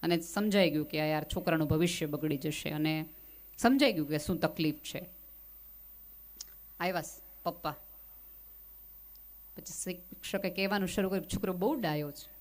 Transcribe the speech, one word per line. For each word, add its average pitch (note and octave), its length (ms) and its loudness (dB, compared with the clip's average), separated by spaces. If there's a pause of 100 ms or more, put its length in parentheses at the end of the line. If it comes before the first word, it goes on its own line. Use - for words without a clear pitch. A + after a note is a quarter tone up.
અને E3+ 180 4
સમજાઈ G3+ 480 4
ગયું D3+ 160 0
કે D3+ 160 -2
આ D#3 40 2
યાર D3+ 180 0
છોકરાનું E3 440 0
ભવિષ્ય E3 380 2
બગડી D3+ 320 0
જશે D3+ 320 -4
અને D#3 360 0 (520)
સમજાઈ C4 360 6
ગયું D3+ 160 0
કે D3+ 80 0
શું D#3+ 220 0
તકલીફ D#3 360 0
છે. - 340 -10 (1700)
આવ્યા F3 220 0
સ-, - 200 -10 (220)
પપ્પા. E3 320 -4 (1800)
પછી - 180 -12
શિક્ષકે - 760 -6
કહેવાનું G3 380 0
શરૂ F#3+ 220 2
કર્યું, F#3 160 -2
"છોકરો - 280 -2
બહુ G#3 220 2
ડાયો D3+ 360 0
છે - 180 -16 (120)